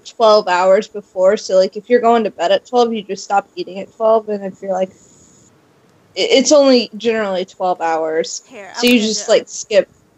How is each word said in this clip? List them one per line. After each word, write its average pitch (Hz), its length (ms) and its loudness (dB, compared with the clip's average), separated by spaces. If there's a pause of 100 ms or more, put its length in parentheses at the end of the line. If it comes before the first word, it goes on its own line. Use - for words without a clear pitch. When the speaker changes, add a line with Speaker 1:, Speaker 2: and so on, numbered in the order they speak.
Speaker 1:
twelve 214 420 2
hours 190 400 2
before, 196 480 -2
so, 196 220 -2
like, 190 180 0
if 214 140 -12
you're 240 100 4
going 226 240 2
to 196 80 -4
bed 170 220 -2
at - 120 0
twelve, 240 280 0
you 220 100 -6
just 202 220 -10
stop 196 320 -2
eating 180 220 -12
at - 180 -16
twelve, 220 320 0
and 202 160 -6
if 190 160 -12
you're, 196 100 -8
like, 190 200 -4
i-, - 20 -20 (1200)
it's 262 380 2
only 262 420 4
generally 208 480 -4
twelve 185 380 -6
hours. 165 680 -4
Speaker 2:
Here, 202 280 -20
Speaker 1:
So 240 120 0
Speaker 2:
I'm 247 60 4
Speaker 1:
you 247 60 4
Speaker 2:
gonna 214 100 -2
Speaker 1:
just, 208 180 -8
Speaker 2:
do 226 60 -2
Speaker 1:
like, - 160 0
skip - 400 -2 (280)